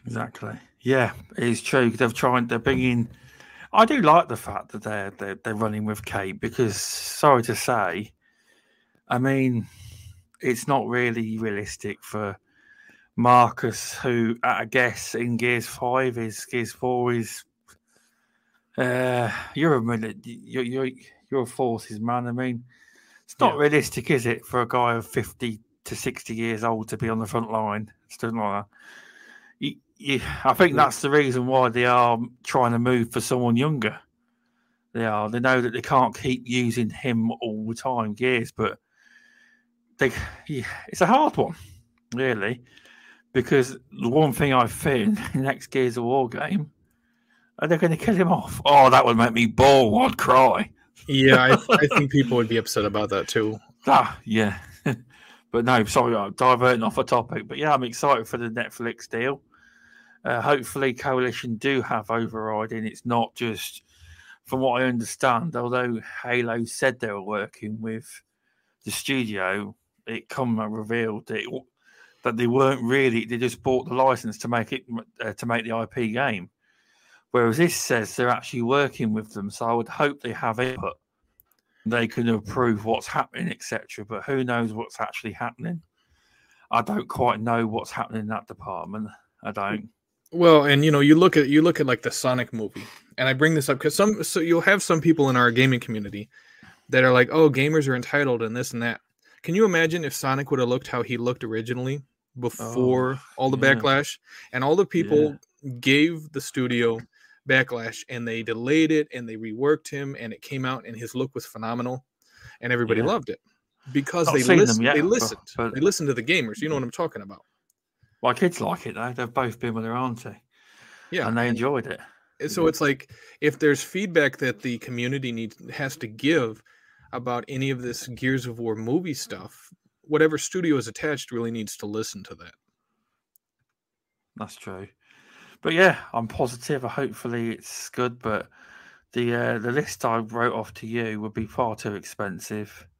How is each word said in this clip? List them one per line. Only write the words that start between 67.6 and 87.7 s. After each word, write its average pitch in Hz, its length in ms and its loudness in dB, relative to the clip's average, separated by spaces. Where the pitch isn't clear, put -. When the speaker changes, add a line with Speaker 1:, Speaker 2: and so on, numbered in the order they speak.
Speaker 1:
with 110 260 -10
the 107 60 -8
studio, 104 840 -4
it 113 220 -12
come 123 280 -2
and 107 160 -6
revealed 110 540 -4
that, 110 120 -6
it, 107 100 -8
that 117 140 -2
they 120 100 2
weren't 135 340 2
really. 120 440 2
They 117 120 -6
just 120 240 -4
bought 127 280 -2
the 123 40 -4
license 123 440 0
to - 100 -10
make 117 240 -2
it, 131 140 -8
uh, 110 120 -8
to - 120 -12
make 117 200 -2
the 117 80 -6
I 113 120 -4
P 113 280 -4
game. 113 360 -4
Whereas 120 260 4
this 170 180 2
says 117 400 -2
they're 123 140 2
actually 120 320 -2
working 131 500 0
with 107 220 -6
them, 101 160 -8
so 117 160 -8
I 117 80 0
would 117 160 -2
hope 143 320 -2
they 120 100 -8
have 113 300 -4
input. 127 320 -6
They 117 240 0
can 117 220 -2
approve 107 560 0
what's 113 220 -2
happening, - 420 -4
et - 140 -12
cetera. - 420 -10
But 104 200 -10
who 135 180 -2
knows 117 280 -2
what's 110 300 -10
actually 107 300 -8
happening? 160 500 -10
I 117 140 0
don't 208 240 -6
quite 113 340 -2
know 117 240 0
what's 110 240 -6